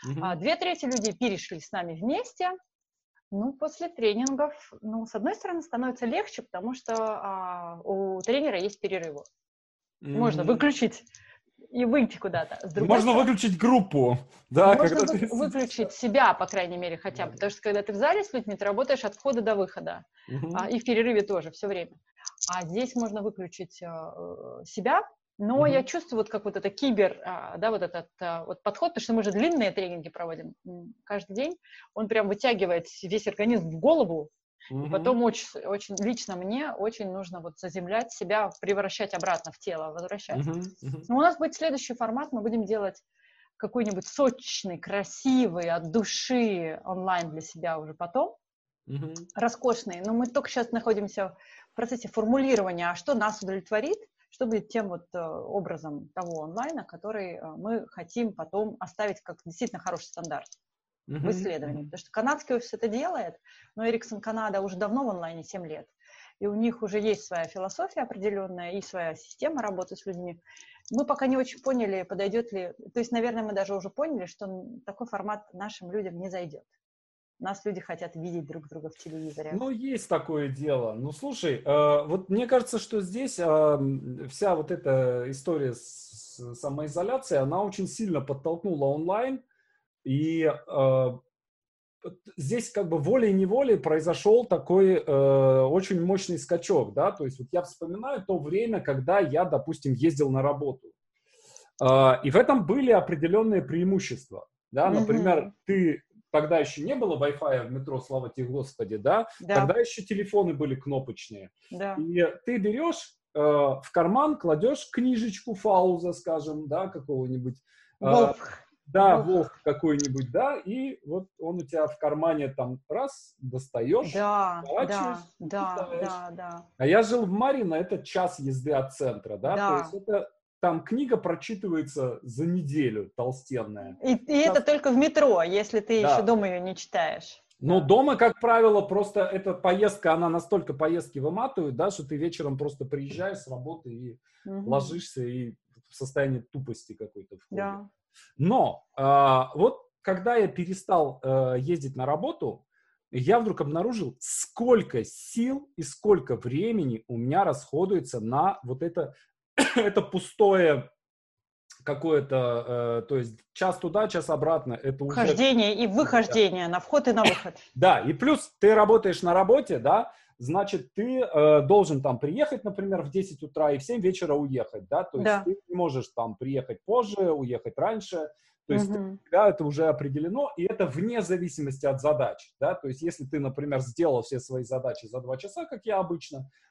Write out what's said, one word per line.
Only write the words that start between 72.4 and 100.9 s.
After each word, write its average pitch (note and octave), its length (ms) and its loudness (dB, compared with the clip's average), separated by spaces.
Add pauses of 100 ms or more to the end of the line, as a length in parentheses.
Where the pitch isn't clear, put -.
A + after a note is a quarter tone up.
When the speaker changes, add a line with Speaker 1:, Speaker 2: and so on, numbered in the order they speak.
Speaker 2:
ли... F3+ 200 -8 (200)
То A#3+ 80 -2
есть, A#3 120 -6
наверное, A#3 300 -2
мы G#3+ 100 -6
даже G3 220 -2
уже F3+ 160 -8
поняли, C4+ 360 -4
что - 200 -14
н-, F#3+ 380 -14
такой A3+ 220 -12
формат G3+ 460 -8
нашим F#3 380 -12
людям F#3 280 -6
не F#3+ 100 -10
зайдет. F3 360 -10 (760)
Нас G3 260 -10
люди F#3+ 160 -4
хотят E3+ 360 -12
видеть E3+ 300 -6
друг D3 220 -14
друга D#3 200 -12
в D#3 80 -16
телевизоре. D#3 640 -8
Speaker 1:
Ну, C4 80 -4
есть B3+ 400 -6
такое D3+ 400 0
дело. C3 440 -2
Ну, B2+ 180 -8
слушай, D#3+ 520 -4
э, D3 440 4
вот F#3 220 -4
мне A3+ 180 0
кажется, A#3+ 320 2
что G#3+ 220 -4
здесь, G#3 380 -6
ам, C#3 880 2
вся F#3 280 0
вот D#3 160 -4
эта C3 580 0
история C#3 440 -2
с, A#2 80 -12 (560)
с A#2+ 180 -14
самоизоляцией, D#3 840 -2
она D#3 220 0
очень F#3+ 240 -4
сильно F3+ 340 -4
подтолкнула D#3 640 -4
онлайн. G3 560 -2 (640)
И, D#3 380 0
э, D3+ 100 4 (1500)
т-, - 80 -12 (260)
здесь F#3+ 340 -4
как F#3+ 180 -4
бы D#3+ 100 0
волей-неволей G#3 800 4
произошел E3 680 4
такой, F#3 500 4
э, C3+ 680 6
очень F3 420 2
мощный F#3 340 0
скачок, D3+ 560 0
да. E3 160 2
То D#3+ 140 -6
есть C3 140 -8
вот B2 120 -12
я F3 120 0
вспоминаю G3 640 -8
то F#3 140 0
время, F#3+ 420 -2
когда C#3 380 2
я, D#3+ 260 2
допустим, D3 480 -2
ездил C#3 380 2
на C3+ 120 2
работу. C#3 500 -2 (880)